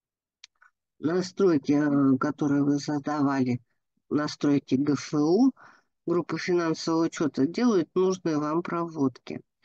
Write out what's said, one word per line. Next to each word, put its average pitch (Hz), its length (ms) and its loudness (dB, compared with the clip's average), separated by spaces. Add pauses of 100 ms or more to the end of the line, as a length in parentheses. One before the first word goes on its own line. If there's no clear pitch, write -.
(1000)
настройки, 175 760 0
э, 143 440 4
которые 143 480 0
вы 143 140 0
создавали, 139 800 -2 (480)
настройки 143 680 0
Г 147 180 0
Ф - 180 -8
У, 175 400 4 (540)
группы 170 320 -2
финансового 165 640 0
учета, 139 420 -2
делают 202 480 0
нужные 185 440 0
вам 151 240 -2
проводки. 160 800 -4 (220)